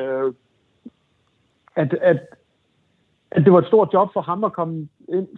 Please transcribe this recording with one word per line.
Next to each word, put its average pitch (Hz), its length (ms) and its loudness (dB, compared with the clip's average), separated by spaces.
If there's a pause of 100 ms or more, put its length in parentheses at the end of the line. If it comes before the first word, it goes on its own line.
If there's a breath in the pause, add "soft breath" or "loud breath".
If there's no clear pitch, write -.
øh, 131 260 -2 (1400)
at, 160 260 -2
at, 170 180 2 (1120)
at 160 140 2
det 185 80 8
var 180 60 6
et - 80 0
stort 214 260 2
job 190 200 0
for 190 80 -6
ham 175 220 -6
at 214 100 -4
komme 165 340 -8 (220)
ind 185 180 -4 (100)